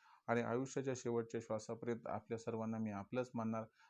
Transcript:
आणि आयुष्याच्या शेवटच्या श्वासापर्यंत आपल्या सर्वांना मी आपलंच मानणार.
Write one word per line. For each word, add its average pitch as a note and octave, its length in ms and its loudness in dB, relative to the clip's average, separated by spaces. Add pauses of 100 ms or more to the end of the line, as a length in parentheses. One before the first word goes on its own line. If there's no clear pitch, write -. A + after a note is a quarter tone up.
(260)
आणि A#2+ 140 6
आयुष्याच्या C3 560 2
शेवटच्या A#2 440 0
श्वासापर्यंत A2+ 640 -2
आपल्या A2 320 -2
सर्वांना A2+ 400 -2
मी A2 120 0
आपलंच G#2 440 -2
मानणार. A2+ 300 0 (260)